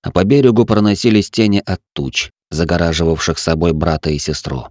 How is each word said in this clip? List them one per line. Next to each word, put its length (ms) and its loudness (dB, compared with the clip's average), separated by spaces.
а 40 -4
по 120 2
берегу 420 4
проносились 640 2
тени 360 2
от 160 -4
туч, 380 -6
загораживавших 880 -2
собой 360 0
брата 360 -2
и 100 -4
сестру. 520 -8